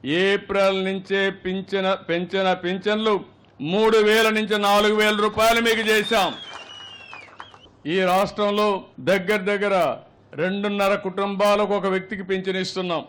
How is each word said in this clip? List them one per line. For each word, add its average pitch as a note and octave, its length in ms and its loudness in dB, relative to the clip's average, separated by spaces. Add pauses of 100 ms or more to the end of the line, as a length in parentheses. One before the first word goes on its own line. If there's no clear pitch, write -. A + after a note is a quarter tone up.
ఏప్రిల్ G3 800 0
నుంచే G3 460 -2
పింఛన, F#3+ 640 -4 (140)
పెంచిన F3+ 440 0
పింఛన్లు F#3+ 680 -2 (400)
మూడు G#3+ 380 2
వేల G#3+ 320 4
నుంచి G#3+ 280 -2
నాలుగు G#3 360 4
వేల G#3+ 220 2
రూపాయలు G#3+ 440 2
మీకు A3+ 280 0
చేశాం. G#3 440 2 (1500)
ఈ F3+ 140 0
రాష్ట్రంలో G3+ 840 0 (180)
దగ్గర F#3 360 0
దగ్గర G3 600 0 (380)
రెండున్నర G3+ 600 0
కుటుంబాలకు G3+ 800 0
ఒక F#3+ 120 -2
వ్యక్తికి F#3+ 360 -4
పింఛన్ F#3 340 -4
ఇస్తున్నాం. F3+ 520 -4